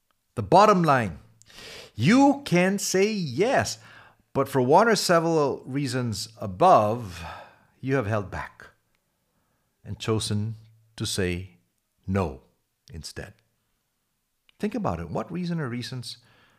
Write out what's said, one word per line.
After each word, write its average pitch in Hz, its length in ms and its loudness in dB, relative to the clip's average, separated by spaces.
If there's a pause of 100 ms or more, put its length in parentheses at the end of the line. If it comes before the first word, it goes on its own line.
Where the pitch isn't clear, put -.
(360)
The 113 80 -4
bottom 185 400 6
line, 120 360 2 (760)
you 269 480 4
can 185 340 2
say 196 320 0
yes, 185 680 -2 (560)
but 135 160 -2
for 131 120 0
one 175 280 6
or 202 80 4
several 165 680 2
reasons 127 600 -4 (140)
above, 107 840 2 (560)
you 131 160 -4
have 123 100 -2
held 101 240 -4
back - 360 -14 (1200)
and 104 120 -12
chosen 110 600 -2 (400)
to 113 80 -6
say 90 460 -4 (540)
no 90 360 -2 (500)
instead. - 400 -14 (1300)
Think 214 160 -4
about 123 240 -4
it. 82 100 -10
What 107 220 -8
reason 170 300 -6
or 127 80 -6
reasons 120 480 -10 (420)